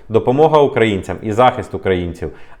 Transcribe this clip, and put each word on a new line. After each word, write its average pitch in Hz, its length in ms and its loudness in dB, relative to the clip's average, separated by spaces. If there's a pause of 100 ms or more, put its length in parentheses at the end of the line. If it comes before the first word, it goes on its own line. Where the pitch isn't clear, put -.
Допомога 135 500 2
українцям 110 640 0
і 107 100 -4
захист 110 420 0
українців, 90 560 -4 (300)